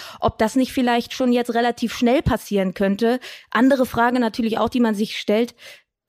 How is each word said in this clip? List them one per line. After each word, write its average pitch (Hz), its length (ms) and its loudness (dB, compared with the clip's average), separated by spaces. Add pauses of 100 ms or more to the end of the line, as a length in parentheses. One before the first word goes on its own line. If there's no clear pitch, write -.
(220)
ob - 180 -2
das 220 160 0
nicht 262 180 0
vielleicht 240 400 0
schon 247 200 0
jetzt 240 200 0
relativ 233 400 0
schnell 254 300 2
passieren 196 500 0
könnte. 226 460 0 (320)
Andere 254 340 4
Frage 240 340 0
natürlich 226 380 0
auch, 233 120 0
die 247 100 -2
man 220 160 2
sich 208 240 -4
stellt, 220 340 0 (560)